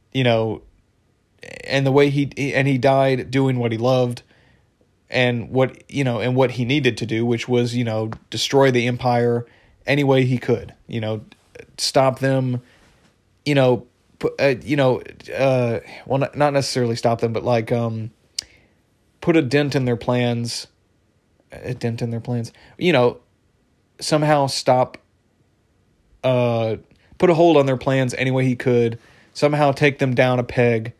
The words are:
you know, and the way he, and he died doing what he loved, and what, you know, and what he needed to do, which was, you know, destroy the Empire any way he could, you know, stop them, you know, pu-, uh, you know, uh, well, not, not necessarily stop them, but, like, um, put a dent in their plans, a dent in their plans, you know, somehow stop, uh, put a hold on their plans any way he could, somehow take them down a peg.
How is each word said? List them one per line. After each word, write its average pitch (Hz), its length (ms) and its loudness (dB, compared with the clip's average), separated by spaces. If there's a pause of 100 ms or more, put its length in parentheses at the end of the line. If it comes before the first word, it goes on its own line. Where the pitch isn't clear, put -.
(120)
you 135 100 0
know, 113 380 0 (1040)
and 135 220 0
the 131 60 2
way 143 180 6
he, 143 200 -2 (240)
and 135 140 2
he 135 80 2
died 135 540 2
doing 135 280 0
what 117 140 -2
he 110 60 -4
loved, 123 440 0 (880)
and 120 380 -2
what, 127 420 -4
you 139 140 -4
know, 117 160 -2
and 127 160 -2
what 131 160 2
he 117 140 -4
needed 131 320 0
to 120 80 -6
do, 110 180 -2
which 120 240 -2
was, 120 260 0
you 123 80 -2
know, 110 280 -4 (180)
destroy 135 420 2
the 123 160 0
Empire 120 600 0 (400)
any 143 180 0
way 131 220 4
he 127 100 0
could, 113 380 -4 (120)
you 117 140 -8
know, 107 240 -6 (540)
stop 131 400 0
them, 131 420 -2 (880)
you 147 80 0
know, 127 320 2 (320)
pu-, - 200 -4
uh, 135 240 2
you 147 140 -4
know, 127 240 2 (340)
uh, 123 460 0 (240)
well, 135 140 -2
not, - 180 -4
not 147 160 2
necessarily 123 420 -2
stop 117 280 -2
them, 117 100 -2
but, 110 100 -4
like, 117 300 0
um, 113 380 -4 (1120)
put 170 120 2
a 160 60 4
dent 143 340 0
in 131 120 0
their 120 100 0
plans, 120 680 -4 (880)
a 123 200 -10
dent 117 300 -6
in 117 80 -4
their 117 100 -6
plans, 120 320 -6 (240)
you 175 160 0
know, 123 240 2 (840)
somehow 151 460 2
stop, 127 520 0 (1200)
uh, 117 540 0 (400)
put 175 140 4
a 165 40 6
hold 165 220 6
on 139 80 6
their 131 140 0
plans 135 340 0
any 127 180 -2
way 131 140 2
he 127 120 2
could, 120 420 0 (340)
somehow 147 400 2
take 143 280 0
them 131 140 0
down 127 240 2
a 120 60 0
peg. 117 560 0